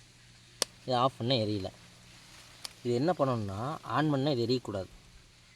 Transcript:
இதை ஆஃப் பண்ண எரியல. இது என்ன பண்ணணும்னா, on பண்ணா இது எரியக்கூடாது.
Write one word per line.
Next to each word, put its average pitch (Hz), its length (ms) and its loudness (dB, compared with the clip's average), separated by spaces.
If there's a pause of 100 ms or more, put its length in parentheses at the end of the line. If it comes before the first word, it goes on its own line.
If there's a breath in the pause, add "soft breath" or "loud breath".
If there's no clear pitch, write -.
(840)
இதை 127 120 2
ஆஃப் 127 220 4
பண்ண 123 180 0
எரியல. 104 340 0 (1120)
இது 120 100 0
என்ன 139 180 2
பண்ணணும்னா, 120 720 -2
on 147 260 0
பண்ணா 139 220 2
இது 117 140 0
எரியக்கூடாது. 107 400 -2 (720)